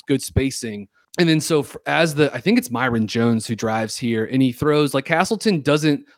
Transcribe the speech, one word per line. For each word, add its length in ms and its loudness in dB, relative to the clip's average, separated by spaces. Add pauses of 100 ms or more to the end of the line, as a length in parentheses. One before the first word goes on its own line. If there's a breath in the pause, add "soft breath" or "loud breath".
good 140 0
spacing. 640 -4 (300)
And 120 4
then 100 4
so 240 0
for, 220 -16
as 300 2
the, 180 4
I 80 -8
think 160 2
it's 120 -2
Myron 380 0
Jones 400 0
who 80 -4
drives 420 -4
here, 280 -2
and 160 0
he 100 4
throws, 420 0
like, 120 -2
Castleton 560 0
doesn't, 440 2 (120)